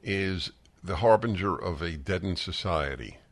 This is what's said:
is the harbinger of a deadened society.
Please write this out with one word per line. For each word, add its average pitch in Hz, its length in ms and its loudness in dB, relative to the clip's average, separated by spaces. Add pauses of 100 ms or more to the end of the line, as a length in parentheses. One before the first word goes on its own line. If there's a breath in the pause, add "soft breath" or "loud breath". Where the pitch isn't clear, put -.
is 95 480 -2 (320)
the 87 120 -4
harbinger 107 600 4
of 80 260 -4
a 85 140 -4
deadened 92 420 -2
society. 71 800 -4 (140)